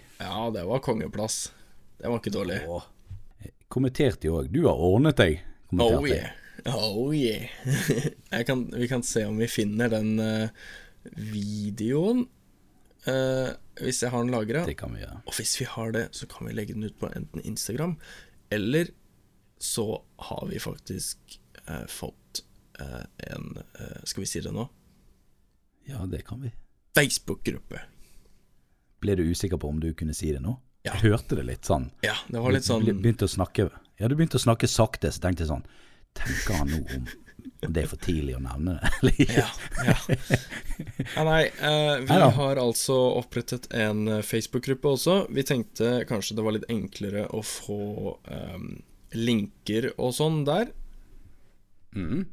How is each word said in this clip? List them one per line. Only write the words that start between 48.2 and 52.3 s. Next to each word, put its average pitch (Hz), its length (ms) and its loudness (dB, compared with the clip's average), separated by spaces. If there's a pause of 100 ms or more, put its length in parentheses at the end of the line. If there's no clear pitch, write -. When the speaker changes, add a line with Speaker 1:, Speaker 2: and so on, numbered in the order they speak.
Speaker 1:
ehm, - 560 -10 (300)
linker 113 840 0
og 123 160 0
sånn 156 320 2
der. 190 240 2 (1300)
Speaker 2:
Mhm. 98 380 -2